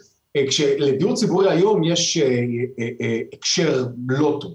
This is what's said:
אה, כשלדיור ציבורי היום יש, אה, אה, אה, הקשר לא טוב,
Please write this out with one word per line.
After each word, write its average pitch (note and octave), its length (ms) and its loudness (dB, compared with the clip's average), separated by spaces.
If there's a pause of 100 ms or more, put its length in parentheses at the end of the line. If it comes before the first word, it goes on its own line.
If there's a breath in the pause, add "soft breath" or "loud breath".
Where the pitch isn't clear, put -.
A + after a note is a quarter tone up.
(360 loud breath)
אה, C#3+ 120 2
כשלדיור C#3+ 680 0
ציבורי F#3+ 360 2
היום F3 340 4
יש, - 320 0
אה, D3+ 80 2 (540)
אה, A#2 100 -4 (120)
אה, A#2 180 -2 (140)
הקשר C#3 540 0 (220)
לא C#3+ 320 0
טוב, F2+ 140 -14